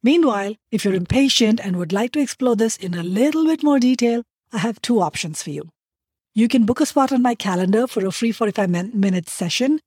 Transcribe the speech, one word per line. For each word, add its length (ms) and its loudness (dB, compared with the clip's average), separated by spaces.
Meanwhile, 520 2
if 120 -4
you're 120 0
impatient 680 2
and 140 -4
would 160 -4
like 200 -2
to 80 -2
explore 360 0
this 220 0
in 160 -6
a 80 -6
little 420 0
bit 180 0
more 160 4
detail, 440 2
I 80 -4
have 220 -2
two 220 0
options 400 -6
for 80 -10
you. 180 -10
You 160 2
can 160 4
book 160 0
a 60 4
spot 260 0
on 80 2
my 140 2
calendar 520 0
for 200 -4
a 60 -4
free 200 -2
forty-five 380 -2
min-, 240 -2
minute 340 0
session 580 -2